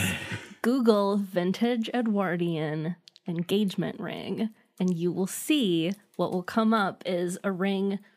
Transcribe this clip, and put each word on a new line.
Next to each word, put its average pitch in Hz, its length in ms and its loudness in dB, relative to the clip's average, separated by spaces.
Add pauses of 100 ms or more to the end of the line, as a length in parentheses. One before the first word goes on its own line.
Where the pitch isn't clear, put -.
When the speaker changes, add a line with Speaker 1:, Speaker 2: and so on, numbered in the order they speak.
(300)
Speaker 1:
<laughs> - 320 -12
Speaker 2:
Google 214 560 4
vintage 202 760 0
Edwardian 170 1040 0 (320)
engagement 180 720 -2
ring, 190 500 -4 (300)
and 180 180 2
you 170 140 0
will 185 160 -2
see 185 640 0 (240)
what 175 140 0
will 180 120 -2
come 220 300 2
up 202 320 0
is 180 380 -2
a 202 80 0
ring 196 480 0 (180)